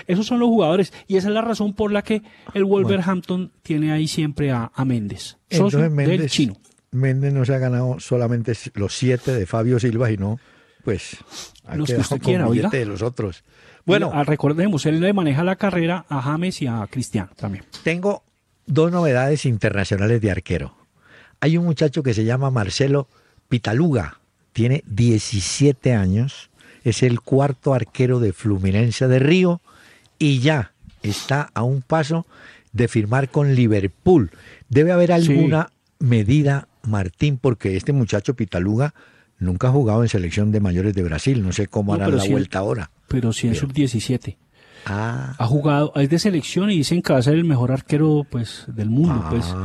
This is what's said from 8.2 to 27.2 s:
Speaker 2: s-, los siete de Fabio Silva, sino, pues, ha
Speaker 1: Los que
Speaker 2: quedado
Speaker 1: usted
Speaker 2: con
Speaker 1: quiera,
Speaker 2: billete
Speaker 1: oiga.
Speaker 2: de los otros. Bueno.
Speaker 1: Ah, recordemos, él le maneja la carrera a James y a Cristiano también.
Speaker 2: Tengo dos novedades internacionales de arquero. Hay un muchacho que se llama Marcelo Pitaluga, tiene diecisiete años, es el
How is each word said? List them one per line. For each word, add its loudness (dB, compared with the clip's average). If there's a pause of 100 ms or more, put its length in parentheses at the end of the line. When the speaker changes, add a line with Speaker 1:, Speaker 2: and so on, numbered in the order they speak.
Speaker 2:
s-, -10
los -4
siete 0
de -2
Fabio 0
Silva, 0
sino, -2 (440)
pues, -6 (500)
ha -8
Speaker 1:
Los -4
que -2
Speaker 2:
quedado 0
Speaker 1:
usted -4
Speaker 2:
con -10
Speaker 1:
quiera, 2
Speaker 2:
billete 2
Speaker 1:
oiga. -2
Speaker 2:
de -4
los -8
otros. -6 (420)
Bueno. 2
Speaker 1:
Ah, 0
recordemos, 0
él 0
le 2
maneja 0
la -2
carrera -2
a -4
James -4
y -2
a -4
Cristiano -6
también. -10 (180)
Speaker 2:
Tengo -4 (420)
dos 2
novedades 0
internacionales 0
de 0
arquero. -4 (680)
Hay 2
un 0
muchacho 0
que 0
se 0
llama 0
Marcelo 0 (420)
Pitaluga, 0 (340)
tiene 0
diecisiete 0
años, 0 (340)
es 0
el 2